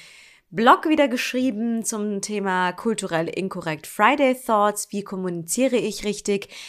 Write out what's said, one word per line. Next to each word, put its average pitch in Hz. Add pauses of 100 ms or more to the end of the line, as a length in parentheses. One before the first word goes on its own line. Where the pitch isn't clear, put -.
(500)
Blog 233
wieder 294
geschrieben 233
zum 208
Thema 190
kulturell 180
inkorrekt 170
Friday 262
Thoughts. 208
Wie 202
kommuniziere 185
ich 202
richtig? 202 (220)